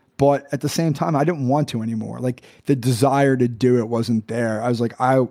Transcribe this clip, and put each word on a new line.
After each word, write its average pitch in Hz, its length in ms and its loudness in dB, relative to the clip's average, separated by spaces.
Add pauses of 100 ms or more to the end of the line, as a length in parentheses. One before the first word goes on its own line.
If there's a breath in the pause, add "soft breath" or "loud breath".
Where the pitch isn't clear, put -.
(180)
But 139 340 2
at 143 80 -4
the 151 80 -2
same 165 240 0
time, 160 220 -2
I 139 100 2
didn't 156 240 -2
want 139 200 0
to 117 120 -6
anymore. 110 380 -6
Like, 123 240 -6 (240 loud breath)
the - 80 2
desire 135 600 2
to 123 100 2
do 123 320 2
it 113 100 -2
wasn't 117 380 -2
there. 113 360 -2
I 123 60 -2
was 120 120 -2
like, 117 200 -4
"I, 131 300 2